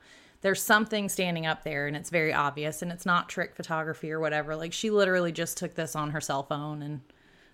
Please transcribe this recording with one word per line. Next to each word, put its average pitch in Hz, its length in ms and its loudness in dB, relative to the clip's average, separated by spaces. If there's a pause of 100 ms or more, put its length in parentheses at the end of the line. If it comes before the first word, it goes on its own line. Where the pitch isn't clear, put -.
(420)
there's 196 200 2
something 214 480 4
standing 175 380 0
up 156 160 0
there, 143 240 -2
and 147 80 -4
it's 151 140 -10
very 156 240 2
obvious, 147 480 0
and 175 100 -4
it's 175 140 -12
not 175 240 2
trick - 260 -6
photography 160 560 -4
or 160 80 -2
whatever. 151 360 0
Like, 165 180 -6
she - 180 -2
literally 185 400 6
just 165 260 -4
took 170 180 -6
this 160 200 -4
on 151 160 -2
her 151 100 -4
cell 139 220 -2
phone, 151 400 -4
and 147 180 -8 (520)